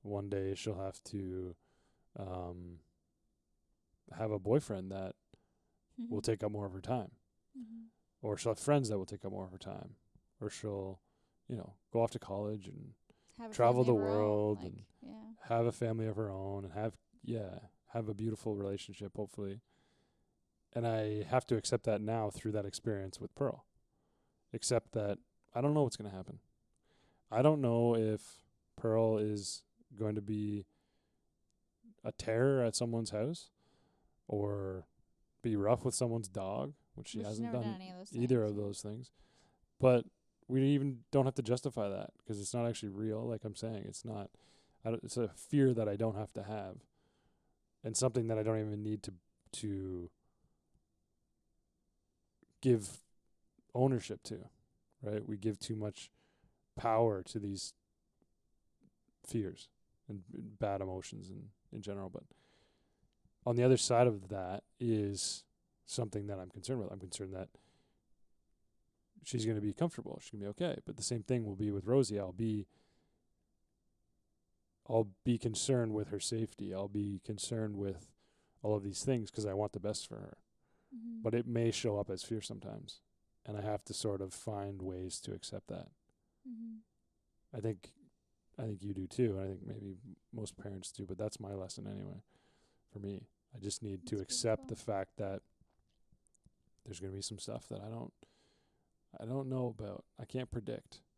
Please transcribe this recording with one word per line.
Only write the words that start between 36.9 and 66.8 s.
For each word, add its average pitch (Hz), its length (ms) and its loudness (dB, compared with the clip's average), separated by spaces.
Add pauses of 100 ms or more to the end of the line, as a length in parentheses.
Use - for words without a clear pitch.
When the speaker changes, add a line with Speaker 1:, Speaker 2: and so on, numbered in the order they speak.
Speaker 1:
which - 140 -12
she 220 100 -4
Speaker 2:
Which 214 80 -4
she's 208 60 -4
Speaker 1:
hasn't 233 180 -2
Speaker 2:
never 123 60 0
Speaker 1:
done 113 160 0
Speaker 2:
done - 80 -4
any - 100 -12
of - 60 -14
those - 160 -14
Speaker 1:
either 123 260 4
Speaker 2:
things. 107 100 4
Speaker 1:
of 104 80 0
those 101 240 -2
things. 110 300 -8 (680)
But 123 260 8 (420)
we 131 220 4
even 139 420 4
don't 139 140 8
have 135 100 2
to 131 80 0
justify 117 440 0
that 98 240 -4 (140)
'cause 104 160 -4
it's 95 140 -6
not 120 100 2
actually 117 240 -2
real. 107 380 -2
Like 113 180 -4
I'm 104 80 -4
saying, 110 320 -6
it's - 180 -10
not, 104 280 -8 (520)
I 113 60 0
don't, 113 140 -2
it's 120 140 -8
a 117 120 2
fear 135 460 6
that 110 120 2
I 101 100 0
don't 110 180 2
have 104 180 -6
to 104 100 -6
have 101 400 -8 (1000)
and 110 120 -4
something 123 300 2
that 110 140 2
I 107 40 0
don't 110 160 2
even 107 220 -2
need 107 220 -2
to, 95 100 -10 (400)
to 95 560 -4 (2500)
give 113 420 4 (720)
ownership 127 500 2
to, - 260 -8 (520)
right? 107 260 -2
We 107 100 -4
give 101 220 0
too - 160 -4
much 107 340 -6 (640)
power 113 480 4
to - 160 -6
these 101 340 -4 (1500)
fears - 440 -4 (380)
and 101 140 -8 (100)
b-, - 80 -12 (200)
bad 98 220 0
emotions 95 480 -8
in, 101 200 -12 (220)
in 110 100 -10
general. 98 280 -6
But - 140 -10 (1200)
on 120 100 4
the 123 80 6
other 127 140 10
side 123 300 6
of 98 220 0
that 95 340 -4 (160)
is 104 640 0 (420)
something 104 420 -4
that 98 120 -6
I'm 92 100 -10
concerned 120 320 -4